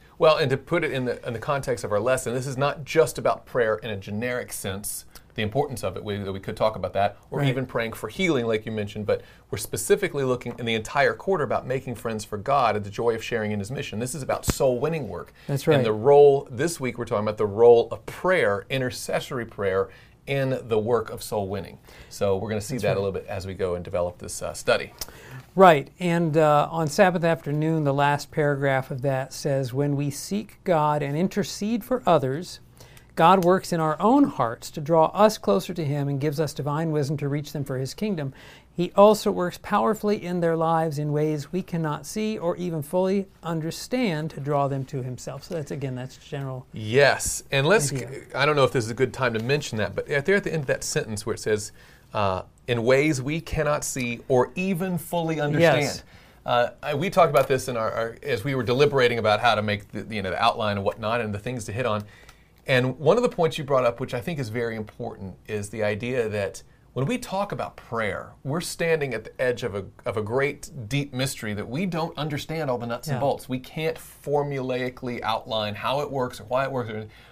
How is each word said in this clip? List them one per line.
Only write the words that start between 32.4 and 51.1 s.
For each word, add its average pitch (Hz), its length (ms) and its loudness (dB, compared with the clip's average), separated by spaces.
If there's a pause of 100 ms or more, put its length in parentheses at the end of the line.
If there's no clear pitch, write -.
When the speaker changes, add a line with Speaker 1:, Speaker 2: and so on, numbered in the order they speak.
Speaker 2:
God 175 280 8
works 180 300 4
in 165 80 0
our 156 180 0
own 247 240 6
hearts - 480 -2
to - 80 -10
draw 160 280 4
us 214 300 4
closer 180 360 0
to 175 100 -4
Him 143 240 0
and 139 140 -2
gives 147 180 0
us 151 140 -2
divine 151 380 -2
wisdom 147 260 0
to 143 100 -4
reach 147 240 -4
them 147 140 -6
for 131 120 -4
His 131 160 -6
kingdom. 160 400 -4 (400)
He 175 220 -2
also 208 360 8
works 180 300 -2
powerfully 214 640 0
in 175 160 -2
their 165 160 2
lives 160 420 2
in 147 140 -2
ways 151 400 0
we 185 100 -2
cannot 151 440 -4
see 214 320 -4
or 170 180 -2
even 165 260 -4
fully 190 460 0 (160)
understand 165 880 -4
to - 80 -10
draw 139 300 0
them 135 160 -4
to 131 180 -6
Himself." 131 400 -10
So 185 120 -8
that's, 151 160 -6
again, 135 240 -6
that's 127 200 -10
general 135 560 -10
Speaker 1:
Yes, 117 800 2
and 139 160 2
let's, 165 240 4
Speaker 2:
idea. 127 300 -8 (120)
Speaker 1:
I 131 120 2
don't 151 100 4
know 139 80 6
if 120 80 4
this 120 140 0
is 113 60 -6
a 110 40 -6
good 123 180 0
time 123 200 0
to 113 100 -2
mention 139 360 -2
that, 95 140 -2
but 98 140 -4
there 147 300 2
at 202 80 -2
the 165 80 -4
end 160 80 -2
of 131 60 -6
that - 180 -2
sentence 110 400 -4